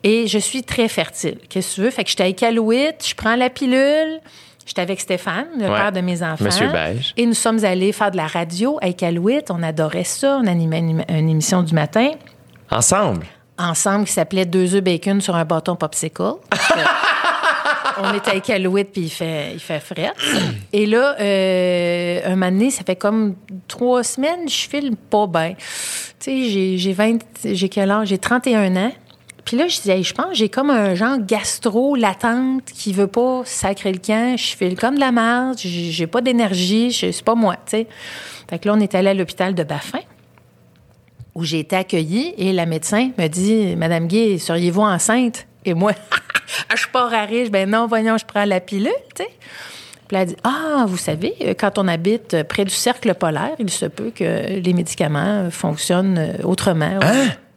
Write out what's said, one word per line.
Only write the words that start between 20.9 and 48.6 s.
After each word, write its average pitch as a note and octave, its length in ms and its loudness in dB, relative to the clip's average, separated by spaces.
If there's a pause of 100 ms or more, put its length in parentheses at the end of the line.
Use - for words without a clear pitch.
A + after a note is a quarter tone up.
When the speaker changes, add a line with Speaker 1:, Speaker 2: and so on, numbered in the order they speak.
Speaker 1:
euh, F3+ 1040 2
un F#3 100 2
moment F#3 160 2
donné, G#3 180 4
ça C4 140 -6
fait F#3 120 -2
comme G#3 380 0 (340)
trois B3 360 0
semaines, D#4+ 440 -4
je - 220 -4
file C#4+ 260 -2 (140)
pas G#3+ 160 4
bien. E3+ 300 -2
Tu - 80 -20 (560)
sais, C4 300 -2
j'ai, F#3+ 280 0
j'ai F#3+ 160 0
vingt, A3 240 2 (260)
j'ai G3 260 0
quel G3 200 0
âge ? G#3 200 2
J'ai F#3+ 100 0
trente B3 260 0
et A#3+ 100 4
un F#3+ 200 4
ans. G3 160 0 (520)
Puis - 140 -2
là, E4 100 2
je E4+ 140 -2
dis, « G3+ 100 -2
Hey, F#3 120 4
je - 100 -4
pense D4+ 140 -2
que F#4+ 80 -6
j'ai A3 140 2
comme C#4 200 0
un G#3 240 4
genre A3+ 260 0
gastro A3+ 760 0
latente B3 680 0
qui - 280 -6
veut G3 140 2
pas B3+ 380 0
sacrer G3 480 -2
le F#3 40 -4
camp. A#3 400 0
Je - 180 -4
file F#3 220 0
comme B3+ 180 0
de C#4+ 40 2
la C4 140 4
merde, A#3+ 440 2
j'ai, F3 320 -4
j'ai E3 160 -2
pas A3+ 160 0
d'énergie, A3+ 680 2
je, F#3 200 -2
c'est - 140 -8
pas G#3+ 80 4
moi, G#3+ 220 2
tu - 220 -12
sais. » A3+ 100 -2 (640)
Fait E3+ 100 -6
que - 80 -2
là, G#3 80 4
on G#3+ 60 6
est G3 120 2
allé F#3+ 160 4
à G3 60 4
l'hôpital F#3+ 400 -2
de E3+ 80 0
Baffin, D3 380 -6 (1300)
où E3 80 -4
j'ai D#3+ 160 -2
été D#3 160 -4
accueillie, F#3 600 0
et F#3+ 140 0
la F3 140 2
médecin F#3 520 0
me E3+ 100 2
dit, « F#3 500 2
Madame E3 300 0
Gay, G#3 320 2
seriez-vous F3 420 0
enceinte ? » G#3+ 640 2 (200)
Et F3+ 80 0
moi, F#3+ 180 4 (440)
<laughs> - 400 -4
je - 160 -2
pars B3 220 2
à A3 80 2
rire, G#3 200 -2
je - 40 2
dis, « A3+ 60 -4
Ben G3 180 2
non, A3+ 180 2
voyons, A3 300 2
je - 80 -4
prends G#3 200 0
la G3 140 2
pilule, G3 320 -2 (240)